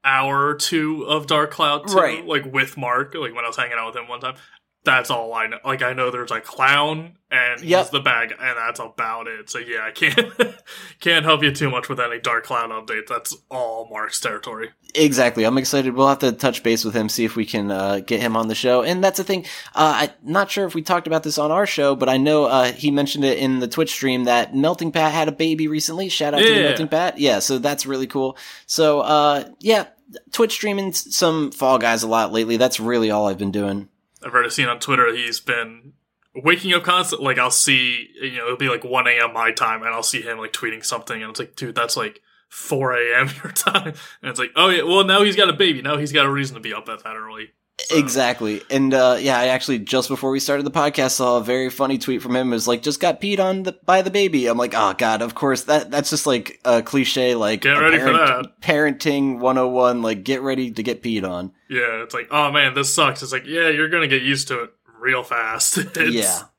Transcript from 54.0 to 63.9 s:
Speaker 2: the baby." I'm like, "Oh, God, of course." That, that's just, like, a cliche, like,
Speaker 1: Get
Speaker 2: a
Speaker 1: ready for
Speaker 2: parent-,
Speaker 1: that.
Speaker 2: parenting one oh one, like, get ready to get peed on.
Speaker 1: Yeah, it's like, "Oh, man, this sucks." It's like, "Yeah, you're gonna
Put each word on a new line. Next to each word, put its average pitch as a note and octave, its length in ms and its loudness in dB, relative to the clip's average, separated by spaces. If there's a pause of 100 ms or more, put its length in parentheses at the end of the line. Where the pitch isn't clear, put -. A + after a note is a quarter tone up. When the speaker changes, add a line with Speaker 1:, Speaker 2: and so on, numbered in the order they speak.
Speaker 2:
the F#3 80 -2
baby." F3+ 340 2
I'm A#2 140 2
like, A#2+ 160 -2
"Oh, G2+ 200 2
God, A2 280 0
of A2+ 100 -6
course." C3+ 300 -2
That, D3+ 260 2
that's C#3+ 220 -2
just, D3+ 160 -2
like, B2 360 -2
a A#2 200 4
cliche, B2+ 500 2
like, G#2+ 280 0
Speaker 1:
Get C#3 140 4
Speaker 2:
a D3 60 4
Speaker 1:
ready D#3+ 160 6
for C3+ 160 4
Speaker 2:
parent-, D#3 140 6
Speaker 1:
that. B2+ 340 -2
Speaker 2:
parenting C#3+ 800 2
one B2+ 180 2
oh B2+ 120 2
one, B2 340 4
like, G#2+ 200 -2
get C3 200 -2
ready C3 260 -2
to A2 140 -8
get A#2 180 -4
peed G#2+ 260 -4
on. F#2 240 -6 (160)
Speaker 1:
Yeah, A#2+ 360 -2
it's A#2 100 -12
like, A#2+ 160 -6
"Oh, D3 220 2
man, C#3 240 2
this C#3 180 0
sucks." C#3 300 2
It's C3 100 -10
like, B2+ 140 -6
"Yeah, E3 220 0
you're D#3 200 0
gonna E3 180 0